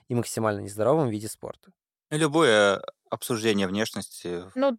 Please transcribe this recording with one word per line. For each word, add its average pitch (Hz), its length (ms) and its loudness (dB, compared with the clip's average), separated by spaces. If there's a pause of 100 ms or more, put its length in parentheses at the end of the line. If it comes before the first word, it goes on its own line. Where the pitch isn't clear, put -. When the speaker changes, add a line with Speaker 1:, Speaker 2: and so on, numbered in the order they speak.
Speaker 1:
и 123 80 -4
максимально 110 460 -2
нездоровом 110 480 0
виде 107 180 -6
спорта. - 440 -16 (380)
Speaker 2:
Любое 139 720 4 (280)
обсуждение 107 580 0
внешности. 95 760 -6 (120)
Speaker 3:
Ну, 262 220 0